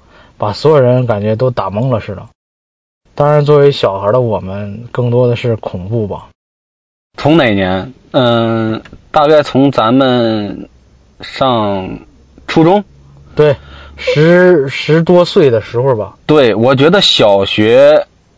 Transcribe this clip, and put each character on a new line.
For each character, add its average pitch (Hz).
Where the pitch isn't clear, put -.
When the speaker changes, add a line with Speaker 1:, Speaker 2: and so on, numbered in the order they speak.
Speaker 1:
把 104
所 143
有 147
人 123
感 104
觉 110
都 127
打 98
懵 117
了 107
似 101
的。 98
当 147
然， 147
作 147
为 143
小 98
孩 101
的 127
我 107
们， 101
更 123
多 123
的 117
是 117
恐 92
怖 110
吧。 90
Speaker 2:
从 151
哪 127
年？ 95
嗯， 113
大 147
概 151
从 135
咱 113
们 113
上 107
初 160
中？ 196
Speaker 1:
对， 151
十， 165
十 156
多 175
岁 160
的 113
时 117
候 131
吧。 98
Speaker 2:
对， 135
我 120
觉 139
得 196
小 98
学 117